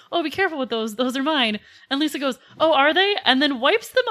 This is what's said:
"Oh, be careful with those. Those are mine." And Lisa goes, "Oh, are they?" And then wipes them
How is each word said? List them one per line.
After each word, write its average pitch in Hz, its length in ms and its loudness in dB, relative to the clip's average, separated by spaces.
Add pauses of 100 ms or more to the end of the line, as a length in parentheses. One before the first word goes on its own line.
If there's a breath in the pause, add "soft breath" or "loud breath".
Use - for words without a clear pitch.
(100)
"Oh, 339 120 -2
be 311 80 -4
careful 339 280 -2
with 262 120 -4
those. 226 260 -4
Those 254 180 -2
are 269 80 -2
mine." 262 360 0 (320 soft breath)
And 269 100 -2
Lisa 302 180 -2
goes, 262 200 -4 (200 soft breath)
"Oh, 311 140 4
are 285 220 4
they?" 392 220 2 (100)
And 262 160 4
then 277 180 -2
wipes 339 300 0
them 508 200 2